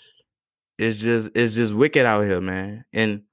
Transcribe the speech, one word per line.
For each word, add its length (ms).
it's 200
just, 360
it's 200
just 200
wicked 320
out 160
here, 180
man. 500
And 420